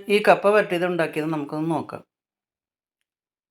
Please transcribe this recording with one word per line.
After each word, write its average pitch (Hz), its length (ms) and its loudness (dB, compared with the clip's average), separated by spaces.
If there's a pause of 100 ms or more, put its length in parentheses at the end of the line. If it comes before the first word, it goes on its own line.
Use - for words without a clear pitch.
ഈ 208 140 2
കപ്പ 190 260 4
വരട്ടിയത് 180 400 2
ഉണ്ടാക്കിയത് 160 420 -2
നമുക്കൊന്ന് 156 400 -4
നോക്കാം. - 340 -6 (1500)